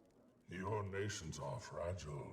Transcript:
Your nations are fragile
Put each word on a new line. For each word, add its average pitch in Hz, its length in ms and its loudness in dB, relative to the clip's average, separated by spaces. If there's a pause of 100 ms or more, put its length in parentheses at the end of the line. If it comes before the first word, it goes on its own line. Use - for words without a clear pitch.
(500)
Your 98 340 2
nations 95 540 0
are - 220 -2
fragile - 720 -2